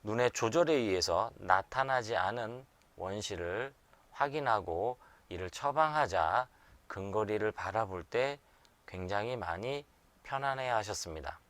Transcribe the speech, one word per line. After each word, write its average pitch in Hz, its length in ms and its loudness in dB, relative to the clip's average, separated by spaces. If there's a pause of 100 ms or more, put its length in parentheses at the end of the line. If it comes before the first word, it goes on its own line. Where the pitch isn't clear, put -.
눈의 120 280 2
조절에 156 420 2
의해서 98 640 2
나타나지 110 800 2
않은 113 480 -2 (320)
원시를 98 800 -4 (360)
확인하고 117 880 0 (300)
이를 90 220 -6
처방하자 131 960 2 (380)
근거리를 104 680 0
바라볼 95 520 -4
때 139 340 -2 (480)
굉장히 101 500 -4
많이 110 480 -4 (380)
편안해 135 460 -2
하셨습니다. 95 800 -2